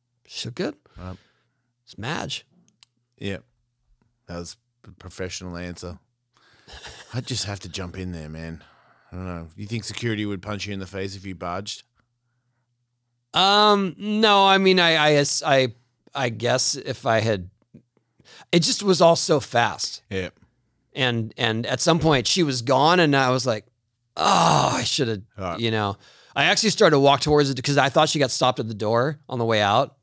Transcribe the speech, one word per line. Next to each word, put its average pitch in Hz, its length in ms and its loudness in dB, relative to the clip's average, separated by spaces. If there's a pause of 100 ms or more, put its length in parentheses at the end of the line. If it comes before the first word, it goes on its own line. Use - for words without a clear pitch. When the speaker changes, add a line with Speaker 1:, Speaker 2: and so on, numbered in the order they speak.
(260)
Speaker 1:
She - 220 -12
looked 123 100 -16
good. 240 160 -4 (240)
Speaker 2:
Right. 92 180 -14 (680)
Speaker 1:
It's - 140 -20
Madge. 135 460 -8 (720)
Speaker 2:
Yeah. 98 220 -8 (880)
That 85 120 -10
was 87 180 -12 (300)
a - 60 -20
professional 90 640 -12
answer. 87 420 -12 (580)
<laughs> - 580 -20
I'd 123 120 -6
just 120 180 -6
have 101 160 -8
to 92 80 -14
jump 90 300 -10
in 92 140 -8
there, 78 160 -10
man. 80 340 -12 (500)
I 90 40 -14
don't 92 100 -10
know. 85 300 -10
You 101 100 -12
think 110 160 -8
security 107 420 -6
would 101 160 -6
punch 101 280 -10
you 104 40 -8
in 98 60 -8
the 95 80 -10
face 98 300 -10
if 95 100 -16
you 95 80 -10
barged? 92 480 -10 (1500)
Speaker 1:
Um, 202 680 4
no, 208 480 4
I 196 120 6
mean, 190 220 4
I, 151 380 4
I, 143 60 4 (200)
I, 135 300 2 (400)
I 135 160 -2
guess 120 440 -2
if 135 320 -8
I 113 140 2
had, 104 280 -2 (1000)
it 170 100 4
just 220 220 -2
was 185 180 4
all 170 160 6
so 156 240 2
fast. - 680 -2
Speaker 2:
Yeah. 92 200 -6 (640)
Speaker 1:
And, 117 420 -2
and 113 300 -2
at 131 140 -4
some 165 200 2
point 139 260 2
she 190 160 2
was 127 200 -2
gone 139 360 4
and 156 160 4
I 135 160 2
was 127 160 0
like, 110 180 -4 (520)
"Oh, 170 580 4
I 254 80 -4
shoulda," 113 400 -2 (160)
Speaker 2:
Right. 92 220 -6
Speaker 1:
you 117 100 -2
know. 104 260 -2 (380)
I - 120 0
actually 202 240 2
started 160 260 4
to 135 40 4
walk 139 200 6
towards 147 300 2
it 120 120 -6
'cause 143 160 0
I 135 120 4
thought 156 180 4
she 160 100 -2
got 135 140 2
stopped - 260 0
at 117 80 -4
the 113 80 -8
door 117 540 -2
on - 100 -8
the 120 60 -2
way 113 180 2
out 110 400 0